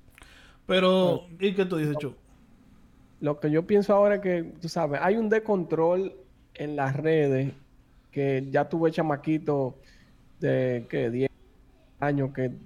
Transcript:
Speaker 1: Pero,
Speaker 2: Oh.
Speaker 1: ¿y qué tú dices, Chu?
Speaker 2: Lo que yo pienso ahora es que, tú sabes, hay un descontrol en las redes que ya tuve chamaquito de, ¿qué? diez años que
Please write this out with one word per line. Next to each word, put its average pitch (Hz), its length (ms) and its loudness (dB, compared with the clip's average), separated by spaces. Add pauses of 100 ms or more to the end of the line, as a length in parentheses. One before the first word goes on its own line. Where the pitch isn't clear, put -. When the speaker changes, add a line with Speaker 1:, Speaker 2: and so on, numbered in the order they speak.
(680)
Speaker 1:
Pero, 185 240 4 (100)
Speaker 2:
Oh. 175 380 0
Speaker 1:
¿y 190 160 0
qué 190 120 2
tú 180 100 -4
dices, 151 220 -2
Chu? 143 160 -8 (1040)
Speaker 2:
Lo 147 200 -2
que 151 100 0
yo 165 160 2
pienso 202 280 4
ahora 202 220 4
es 196 40 -8
que, 180 220 -2 (180)
tú 165 80 -10
sabes, 151 340 -2
hay 190 140 2
un 226 120 -2
descontrol 185 880 0 (400)
en 147 220 -8
las 135 200 -2
redes 143 580 2 (560)
que 139 400 -2
ya 143 180 0
tuve 165 220 0
chamaquito 151 840 -2 (640)
de, 127 500 -2
¿qué? 131 200 -2
diez 127 200 -2 (680)
años 143 340 -2
que 127 180 -4 (140)